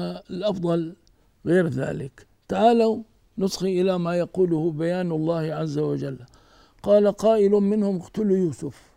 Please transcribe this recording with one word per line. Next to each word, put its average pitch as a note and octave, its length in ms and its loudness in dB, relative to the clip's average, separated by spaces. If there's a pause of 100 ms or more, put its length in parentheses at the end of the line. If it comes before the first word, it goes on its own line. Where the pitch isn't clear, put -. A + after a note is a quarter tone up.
(300)
الأفضل F3 680 -2 (500)
غير F3 200 4
ذلك. D3 600 -8 (220)
تعالوا A3+ 540 2 (360)
نصغي F#3+ 420 -2
إلى F#3 180 0
ما E3+ 180 -2
يقوله E3+ 540 0
بيان E3+ 420 -2
الله D#3+ 420 -2
عز D#3 240 -4
وجل. C#3 400 -4 (640)
قال G#3 300 4
قائل G#3 380 2
منهم: G3+ 460 2
"اقتلوا F#3+ 400 0
يوسف D#3 460 -2 (140)